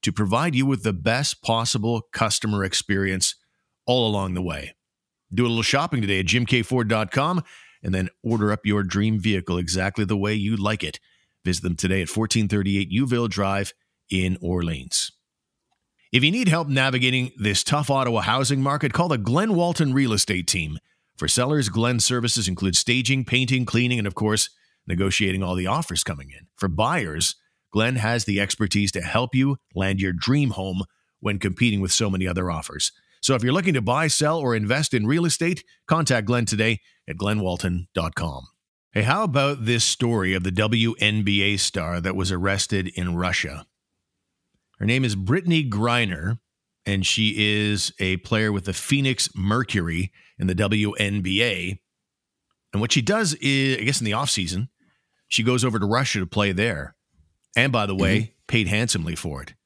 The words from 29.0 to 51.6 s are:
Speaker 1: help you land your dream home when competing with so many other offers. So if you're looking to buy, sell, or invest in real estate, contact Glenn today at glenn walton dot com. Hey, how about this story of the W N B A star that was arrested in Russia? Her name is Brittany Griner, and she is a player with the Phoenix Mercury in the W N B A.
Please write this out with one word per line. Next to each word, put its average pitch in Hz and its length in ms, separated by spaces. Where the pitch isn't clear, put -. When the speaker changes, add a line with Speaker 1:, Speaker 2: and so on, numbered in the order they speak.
Speaker 1:
help 113 340
you 135 220
land 95 260
your 95 120
dream 127 380
home 95 300
when 104 180
competing 101 440
with 92 100
so 107 180
many 92 160
other 90 240
offers. 78 420
So 135 140
if 113 80
you're 123 100
looking 180 200
to 131 80
buy, 131 260
sell, 151 320
or 123 160
invest 117 380
in 107 120
real 160 200
estate, 170 400
contact 131 380
Glenn 120 200
today 110 340
at 76 120
glenn 104 240
walton 90 520
dot 82 220
com. 71 320
Hey, 110 80
how 143 240
about 139 400
this 117 180
story 107 500
of 92 100
the 92 80
W 110 480
N 107 240
B 101 200
A 101 140
star 87 420
that 92 160
was 92 160
arrested 95 640
in 87 220
Russia? 87 480
Her 101 60
name 123 180
is 107 140
Brittany 156 520
Griner, 107 720
and 98 200
she 107 320
is 104 640
a 95 180
player 107 360
with 98 100
the 98 100
Phoenix 139 640
Mercury 95 800
in 95 80
the 90 80
W 104 380
N 104 260
B 95 240
A. 95 340